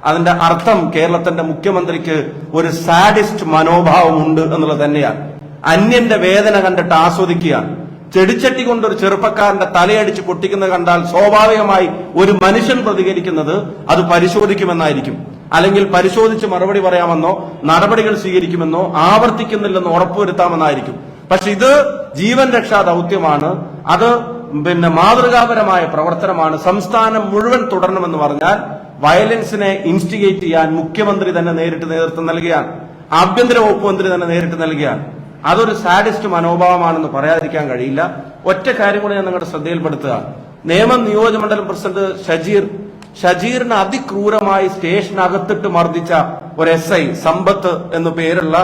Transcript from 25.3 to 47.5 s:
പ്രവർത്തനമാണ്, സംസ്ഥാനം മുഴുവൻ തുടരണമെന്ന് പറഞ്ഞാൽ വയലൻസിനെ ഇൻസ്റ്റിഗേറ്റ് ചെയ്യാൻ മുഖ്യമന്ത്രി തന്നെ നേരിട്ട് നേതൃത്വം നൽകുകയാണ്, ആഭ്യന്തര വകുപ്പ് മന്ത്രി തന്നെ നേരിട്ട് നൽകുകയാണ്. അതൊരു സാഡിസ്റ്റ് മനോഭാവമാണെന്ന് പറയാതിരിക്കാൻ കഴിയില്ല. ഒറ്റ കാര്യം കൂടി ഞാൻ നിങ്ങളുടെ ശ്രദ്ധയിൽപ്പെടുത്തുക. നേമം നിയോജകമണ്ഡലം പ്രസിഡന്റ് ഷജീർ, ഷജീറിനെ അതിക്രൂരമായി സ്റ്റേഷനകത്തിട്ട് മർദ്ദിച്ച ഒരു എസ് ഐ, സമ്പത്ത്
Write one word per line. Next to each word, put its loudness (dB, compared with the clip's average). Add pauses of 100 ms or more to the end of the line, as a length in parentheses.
പ്രവർത്തനമാണ്, -2 (120)
സംസ്ഥാനം 0 (100)
മുഴുവൻ 0 (100)
തുടരണമെന്ന് -2
പറഞ്ഞാൽ 0 (460)
വയലൻസിനെ 2 (200)
ഇൻസ്റ്റിഗേറ്റ് 0
ചെയ്യാൻ 2 (120)
മുഖ്യമന്ത്രി -2
തന്നെ -2
നേരിട്ട് -4
നേതൃത്വം -2
നൽകുകയാണ്, -2 (520)
ആഭ്യന്തര 2
വകുപ്പ് 2
മന്ത്രി 0
തന്നെ -4
നേരിട്ട് -2
നൽകുകയാണ്. -2 (480)
അതൊരു 2 (120)
സാഡിസ്റ്റ് 0
മനോഭാവമാണെന്ന് 2
പറയാതിരിക്കാൻ -2
കഴിയില്ല. -4 (500)
ഒറ്റ -2 (140)
കാര്യം 0
കൂടി -4
ഞാൻ -2
നിങ്ങളുടെ -4
ശ്രദ്ധയിൽപ്പെടുത്തുക. -4 (560)
നേമം 2
നിയോജകമണ്ഡലം 0
പ്രസിഡന്റ് -4 (220)
ഷജീർ, 0 (580)
ഷജീറിനെ 0
അതിക്രൂരമായി -2
സ്റ്റേഷനകത്തിട്ട് -2
മർദ്ദിച്ച 0 (480)
ഒരു 2
എസ് -2
ഐ, 0 (220)
സമ്പത്ത് 0 (260)